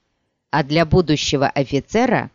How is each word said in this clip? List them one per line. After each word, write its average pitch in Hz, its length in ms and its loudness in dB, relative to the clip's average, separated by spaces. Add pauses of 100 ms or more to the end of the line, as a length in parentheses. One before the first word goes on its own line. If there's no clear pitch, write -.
(520)
а 151 100 0
для 151 240 0
будущего 151 600 0
офицера 143 880 -2